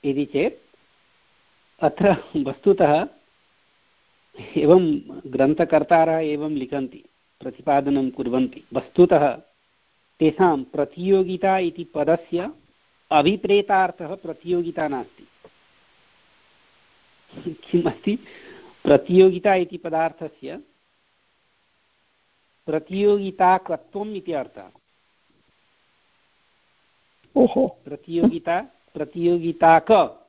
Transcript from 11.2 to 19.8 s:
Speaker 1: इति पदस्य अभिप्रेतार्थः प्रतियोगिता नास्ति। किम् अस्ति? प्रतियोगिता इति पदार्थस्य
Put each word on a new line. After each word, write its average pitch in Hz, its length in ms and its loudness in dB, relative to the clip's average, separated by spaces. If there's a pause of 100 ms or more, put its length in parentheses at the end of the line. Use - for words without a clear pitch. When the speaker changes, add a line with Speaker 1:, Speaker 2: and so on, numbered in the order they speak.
Speaker 1:
इति 175 260 -6
पदस्य 170 680 -4 (600)
अभिप्रेतार्थः 190 1040 0
प्रतियोगिता 165 720 -6
नास्ति। - 400 -10 (2250)
किम् - 360 -2
अस्ति? - 280 -4 (680)
प्रतियोगिता 185 720 4
इति 180 220 -4
पदार्थस्य 156 840 -8 (2000)